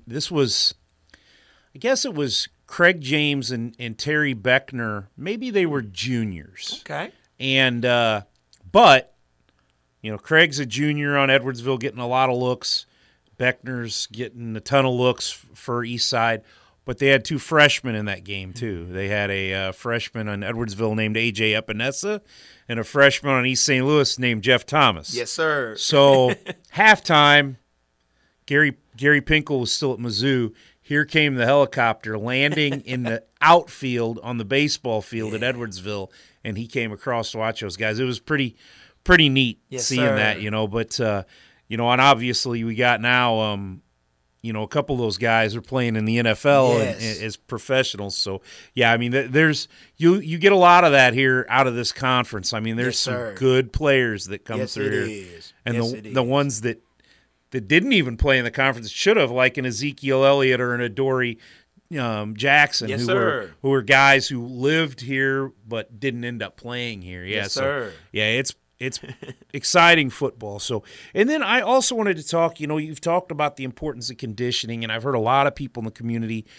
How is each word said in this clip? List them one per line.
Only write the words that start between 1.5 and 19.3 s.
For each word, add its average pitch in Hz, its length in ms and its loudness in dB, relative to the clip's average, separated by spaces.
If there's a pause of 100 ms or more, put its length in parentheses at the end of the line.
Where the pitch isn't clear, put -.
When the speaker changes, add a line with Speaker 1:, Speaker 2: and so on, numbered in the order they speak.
Speaker 1:
I - 40 -20
guess 240 260 -2
it - 100 -6
was 143 340 -4 (180)
Craig 175 340 2
James 143 500 -2
and, 117 280 -6
and 113 200 -10
Terry 147 360 -2
Beckner. 117 720 -2 (100)
Maybe 214 340 -8
they 196 160 0
were 143 160 -4
juniors. 107 1000 -8
Speaker 2:
Okay. 147 260 -10 (280)
Speaker 1:
And, 131 460 2
uh, 117 380 2 (480)
but, 175 440 6 (880)
you 110 100 -8
know, 107 60 -8
Craig's 156 420 2
a 139 60 -4
junior 143 500 -2
on 135 120 2
Edwardsville 131 520 0
getting 123 200 -8
a 123 80 -6
lot 131 220 2
of 123 60 -2
looks. 123 500 -4 (520)
Beckner's 123 720 -6
getting 117 480 -12
a 107 40 -10
ton 135 260 0
of 127 80 -2
looks 123 380 -2
f-, - 260 -18
for 120 260 -6
East 117 240 -4
Side. 113 340 0 (420)
But 127 140 -8
they 139 100 2
had 135 160 4
two 151 140 -4
freshmen 143 560 2
in 107 120 -6
that 95 180 -10
game, 95 280 -12
too. 101 380 -8
They 95 180 -6
had 101 220 -2